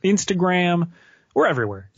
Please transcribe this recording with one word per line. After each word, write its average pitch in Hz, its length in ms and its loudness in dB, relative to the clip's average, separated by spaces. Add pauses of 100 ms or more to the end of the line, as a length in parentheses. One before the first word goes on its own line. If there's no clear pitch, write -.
Instagram. 180 880 0 (440)
We're - 140 4
everywhere, 104 500 -4